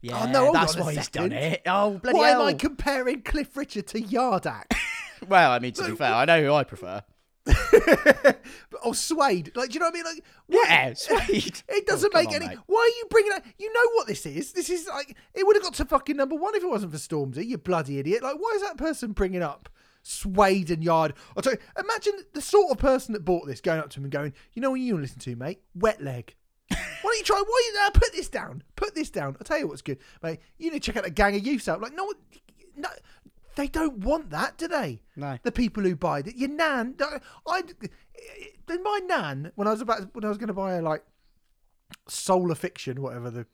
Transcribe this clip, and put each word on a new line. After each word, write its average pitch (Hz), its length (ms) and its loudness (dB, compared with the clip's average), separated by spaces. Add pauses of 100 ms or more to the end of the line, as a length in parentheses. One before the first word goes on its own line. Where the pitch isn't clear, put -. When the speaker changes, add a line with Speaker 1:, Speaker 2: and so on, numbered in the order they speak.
Speaker 1:
Yeah, 240 220 -6
Speaker 2:
Oh, 240 80 -2
no, 269 140 6
hold 311 100 6
Speaker 1:
that's 170 200 4
Speaker 2:
on 175 60 -4
a 165 40 -2
Speaker 1:
why 156 80 -2
he's 147 160 -4
done 185 220 -4
Speaker 2:
second. 147 220 -2
Speaker 1:
it. - 120 -6
Oh, 196 320 2
bloody 254 200 0
Speaker 2:
Why 302 120 8
Speaker 1:
hell." 285 140 6
Speaker 2:
am 285 40 4
I 277 60 2
comparing 262 680 -2
Cliff - 340 -4
Richard 269 300 -8
to 220 140 -6
Yardak? 196 680 -2
<laughs> - 580 -6
Speaker 1:
Well, 175 240 8
I 123 80 4
mean, 123 140 -4
to - 100 -6
be 359 60 -2
Speaker 2:
No. - 80 -4
Speaker 1:
fair, 123 160 2
I 120 120 4
know 165 160 8
who 143 120 4
I 147 100 4
prefer. 95 380 -10 (440)
Speaker 2:
<laughs> - 0 - (1200)
But, - 140 -14
or 226 120 -2
Suede. 262 600 0
Like, 247 140 -4
do 214 60 -12
you 320 40 -4
know 339 80 0
what 330 60 -2
I - 20 -10
mean? 339 100 -6
Like, 330 180 -10 (240)
what? 427 220 6
Speaker 1:
Yeah, 320 240 4
Suede. - 720 -2
Speaker 2:
<laughs> - 40 -20
It 403 180 -2
doesn't 403 260 2
Speaker 1:
Oh, 349 40 6
come 339 80 6
Speaker 2:
make 202 100 -4
Speaker 1:
on, - 80 -2
Speaker 2:
any, - 120 -6
Speaker 1:
mate. - 120 -18
Speaker 2:
why 415 120 4
are 466 180 4
you 466 120 -10
bringing 415 240 4
up, 381 100 -8 (140)
you 427 140 -10
know 466 220 4
what 453 140 0
this - 180 -8
is? 160 280 -8
This 349 160 -6
is, 349 180 -4
like, 285 280 -10 (180)
it 381 120 0
would 415 100 8
have 403 80 2
got 349 120 -6
to 285 100 -2
fucking 285 320 0
number 277 180 0
one 381 200 -2
if 349 80 0
it 359 60 -2
wasn't 202 220 -2
for 151 60 -10
Stormzy, 143 480 -6
you 240 120 -6
bloody 151 420 -2
idiot. 180 240 0
Like, 277 140 -4
why 440 180 -2
is 381 60 0
that 359 160 -6
person 269 340 -4
bringing 185 320 -2
up 147 260 -8 (340)
Suede 190 680 2
and 160 120 -2
Yard? 160 300 4 (220)
I'll - 80 -4
tell 262 100 2
you, - 60 -4 (200)
imagine 415 340 -2 (200)
the 294 80 -8
sort 381 300 6
of 220 60 0
person 196 360 2
that 196 120 -8
bought 170 220 0
this 135 140 -10
going 160 180 0
up 147 120 -6
to - 80 -14
him 139 60 -8
and 139 60 -8
going, 147 220 -4 (200)
"You 233 80 -8
know 269 100 0
what 262 80 -2
you 247 140 -2
wanna 156 100 -2
listen - 160 -12
to, 120 160 -8
mate? 135 260 -10 (120)
Wet 196 300 0
Leg." 123 320 -10 (160)
<laughs> - 180 -20
Why 190 60 -2 (280)
don't 440 160 0
you 381 40 -6
try, 392 220 2
why 480 280 2
don't - 20 -
you, 403 120 4
uh, - 40 4
put 440 220 4
this 330 160 -8
down? - 340 -10 (120)
Put 415 200 -6
this 311 160 -6
down. 143 280 -6
I'll 220 60 -18
tell 320 140 -2
you 269 80 -4
what's 143 160 -10
good, 135 160 -8 (240)
mate. 165 160 -8 (180)
You 330 140 -4
need 285 100 -6
to - 100 -10
check 226 60 -4
out 196 60 -4
the 180 80 -6
Gang 202 240 2
of 202 100 -2
Youths 269 220 -2
out. 170 140 -2
Like, 247 140 -10
no, 392 160 -6 (640)
no, - 140 -10 (640)
they 285 120 -2
don't 302 320 -2
want 262 320 -2
that, 208 260 -4
do 330 100 -8
they? 226 340 -4 (140)
Speaker 1:
No. 139 280 -8
Speaker 2:
The 240 80 -2
people 214 320 -2
who 185 120 0
buy 147 240 -2
it. 202 160 -10
Your 269 140 -4
nan, 277 500 -2
no, 285 80 0 (400)
I, 359 140 -2 (1040)
then 349 180 -6
my 415 220 -2
nan, 160 500 -4
when 202 120 -2
I 214 40 2
was 220 100 -2
about, 214 340 -4
when 214 100 -8
I 214 40 -2
was 208 100 -4
gonna 220 140 -6
buy 190 200 -4
a, 175 80 -2
like, 156 220 -2 (1040)
Solar 180 480 0
Fiction, 135 480 -10
whatever 120 260 -10
the 117 240 -10